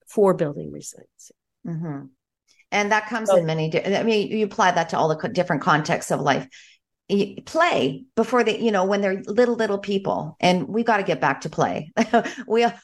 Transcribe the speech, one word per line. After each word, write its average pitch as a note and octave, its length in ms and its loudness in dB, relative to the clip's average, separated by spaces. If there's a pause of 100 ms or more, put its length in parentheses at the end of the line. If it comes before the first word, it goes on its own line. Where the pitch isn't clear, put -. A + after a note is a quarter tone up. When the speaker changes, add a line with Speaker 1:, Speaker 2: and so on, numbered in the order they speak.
Speaker 1:
for G3 260 4
building D3 380 -4
resiliency. - 640 -20 (320)
Speaker 2:
Mm-hmm. D#3 380 -8 (680)
And G3+ 200 0
that G#3+ 160 -4
comes A3 220 -4
Speaker 1:
So F#3+ 80 6
Speaker 2:
in E3 80 2
many D#3+ 240 -2
di-, E3 140 -2
I G3 200 0
mean, G#3+ 260 0
you G#3+ 160 -2
apply G3 260 2
that E3+ 180 -2
to F3+ 80 -4
all D#3 100 2
the D#3 80 0
co-, E3 120 -6
different E3 340 0
contexts D#3 500 0
of D3 80 0
life, D3 280 0 (640)
y-, G3 360 0
play C4+ 600 0 (100)
before A#3 280 2
they, G#3+ 160 0
you A3+ 120 2
know, F#3+ 140 2
when G3+ 160 0
they're G3 220 0
little, A#3 320 2
little G#3 220 0
people. F#3+ 640 -4
And F3+ 280 2
we A3+ 160 0
gotta G#3+ 200 2
get E3+ 180 -2
back C#3 200 0
to D#3+ 80 -8
play. A2 480 -2
<laughs> A3+ 40 2 (460)
We, A#3 180 2 (180)